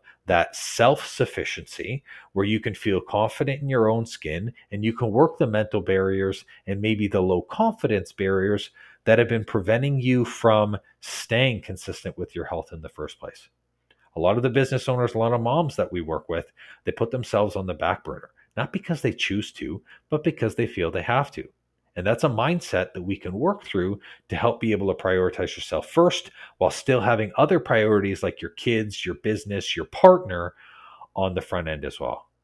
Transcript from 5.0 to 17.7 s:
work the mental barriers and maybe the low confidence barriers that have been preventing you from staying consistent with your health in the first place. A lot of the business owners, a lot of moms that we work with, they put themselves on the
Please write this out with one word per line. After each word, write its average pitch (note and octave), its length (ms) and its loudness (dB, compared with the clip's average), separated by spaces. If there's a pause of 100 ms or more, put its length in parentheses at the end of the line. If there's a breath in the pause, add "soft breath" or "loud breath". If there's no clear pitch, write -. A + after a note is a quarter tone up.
work C#3 260 4
the C#3+ 100 2
mental G#2+ 360 0
barriers F#2+ 640 0 (200 soft breath)
and G2 140 -4
maybe G#2 260 0
the G2 140 2
low F#2 220 2
confidence G#3 680 0
barriers G2 600 0 (340 soft breath)
that A2+ 140 6
have A#2 100 4
been A2+ 160 0
preventing A#2+ 560 0
you B2 240 4
from G#2+ 540 2 (220 soft breath)
staying A#2 600 -2
consistent - 560 -10
with F2 180 -8
your E2+ 120 -6
health E2 260 -8
in D#2+ 80 -12
the D#2 80 -14
first - 320 -12
place. - 300 -18 (640)
A D#2+ 40 -4
lot F#2+ 180 4
of A#2+ 40 2
the C3 60 2
business C3 400 2
owners, B2 240 0
a A2+ 60 -2
lot A#2 160 2
of A#2 80 0
moms C#3+ 340 0
that - 160 -2
we F2+ 80 -2
work D#2 260 -6
with, E2 240 -4 (340 loud breath)
they - 80 -2
put A#2 180 -2
themselves G#2+ 440 0
on F#2+ 120 -4
the F2+ 80 -4